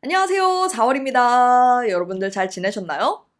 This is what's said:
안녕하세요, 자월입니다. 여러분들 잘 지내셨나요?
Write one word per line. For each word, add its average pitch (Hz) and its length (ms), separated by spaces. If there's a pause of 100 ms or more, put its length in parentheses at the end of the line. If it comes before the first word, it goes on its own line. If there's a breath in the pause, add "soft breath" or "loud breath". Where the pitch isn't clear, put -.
안녕하세요, 370 680
자월입니다. 247 1160
여러분들 185 440
잘 190 180
지내셨나요? 190 760 (140)